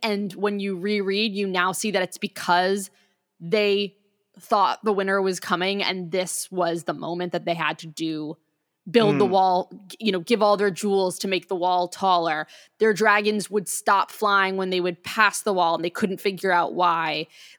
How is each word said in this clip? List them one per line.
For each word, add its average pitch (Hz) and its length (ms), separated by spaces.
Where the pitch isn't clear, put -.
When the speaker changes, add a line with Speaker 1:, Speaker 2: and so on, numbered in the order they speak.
Speaker 1:
and 202 300
when 202 260
you 196 180
reread, 202 580
you 202 120
now 185 240
see 202 220
that 190 100
it's - 160
because 190 720
they 202 560
thought 196 420
the 208 120
winter 196 260
was 190 200
coming, 190 420
and 185 280
this 185 400
was 170 340
the 160 100
moment 170 380
that 175 120
they 170 80
had 160 260
to 165 80
do, 156 480
build 175 280
the 131 80
Speaker 2:
Mm. 120 40
Speaker 1:
wall, 185 400
g-, - 120
you 214 120
know, 180 80
give 214 220
all 208 140
their 202 140
jewels 190 480
to 196 100
make 185 200
the 196 60
wall 180 320
taller. 170 600
Their 220 160
dragons 214 560
would 196 180
stop - 420
flying 196 460
when 190 140
they 180 100
would 175 240
pass 214 380
the 214 100
wall, 170 220
and 165 100
they 180 60
couldn't 190 300
figure 190 300
out 175 220
why. 165 540